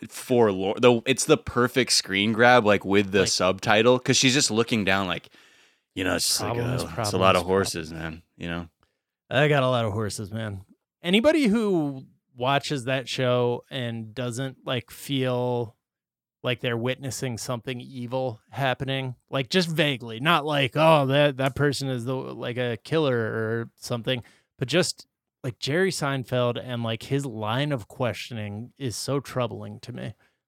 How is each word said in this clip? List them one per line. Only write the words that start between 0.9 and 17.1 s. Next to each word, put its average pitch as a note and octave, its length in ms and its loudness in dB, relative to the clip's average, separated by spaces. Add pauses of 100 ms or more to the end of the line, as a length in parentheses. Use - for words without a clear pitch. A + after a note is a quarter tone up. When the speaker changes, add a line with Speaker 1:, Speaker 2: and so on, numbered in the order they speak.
Speaker 1:
it's B2+ 200 0
the D3+ 120 6
perfect - 540 0
screen G2+ 420 0
grab, A#2+ 320 6
like, G2+ 180 4
with G2 280 4
the G2 100 4
Speaker 2:
Like F2+ 80 4
Speaker 1:
subtitle, A2 720 4
'cause B2+ 180 2
she's C3 160 4
just C#3 160 2
looking A2 340 0
down F#2+ 240 0
like, E2+ 220 -8 (640)
you F#2+ 100 -4
know, F2+ 120 0
it's E2 120 -2
just - 140 -2
like, G#2 140 -4
Speaker 2:
Problems, A#2+ 260 -4
Speaker 1:
"Oh, E2 40 -6 (160)
it's G#2 120 -2
a F#2+ 40 0
lot F#2 180 6
Speaker 2:
problems, - 20 6
Speaker 1:
of F2 80 0
horses, F2+ 440 0
Speaker 2:
problems. E2 240 -10
Speaker 1:
man," E2 80 -16 (160)
you F2 120 -8
know? E2+ 180 -8 (640)
Speaker 2:
I D3 180 2
got C#3+ 140 2
a B2+ 80 2
lot A#2+ 160 0
of G2+ 80 -2
horses, G#2 380 -6
man. G#2+ 300 -8 (420)
Anybody B3+ 440 4
who F3 580 0 (300)
watches C3 500 -2
that C3 220 -2
show B2 600 0
and A2+ 460 -8
doesn't, B2+ 500 -6
like, C3 240 -6
feel B2 840 -2 (680)
like B2 160 -2
they're A#2+ 180 -2
witnessing B2+ 600 -6